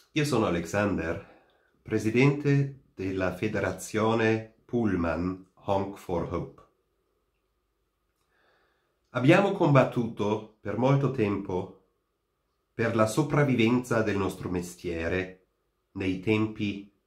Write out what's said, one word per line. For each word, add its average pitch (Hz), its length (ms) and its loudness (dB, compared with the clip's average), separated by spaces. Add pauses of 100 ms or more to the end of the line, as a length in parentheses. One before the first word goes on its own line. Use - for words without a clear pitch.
(120)
Io 151 120 0
sono 123 220 2
Alexander, 87 1000 -4 (340)
presidente 139 1000 0 (100)
della 95 400 -4
federazione 110 1200 -2 (120)
Pullman 90 840 -2 (180)
Honk 98 320 -2
for 85 340 -6
Hope. 78 300 -8 (2500)
Abbiamo 180 440 4
combattuto 117 1080 2
per 101 160 -6
molto 135 320 2
tempo 101 800 -4 (840)
per 113 240 -2
la 110 120 4
sopravvivenza 123 960 2
del 101 140 0
nostro 92 340 -4
mestiere 87 960 -6 (460)
nei 95 260 -4
tempi 107 760 -2 (140)